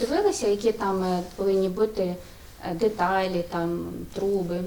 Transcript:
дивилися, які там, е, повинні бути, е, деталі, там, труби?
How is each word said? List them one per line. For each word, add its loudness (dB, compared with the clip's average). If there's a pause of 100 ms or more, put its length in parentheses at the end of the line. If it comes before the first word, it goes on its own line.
дивилися, 2
які 2
там, 0
е, 2 (160)
повинні 2
бути, 0 (680)
е, -2
деталі, 2
там, 0 (340)
труби? 0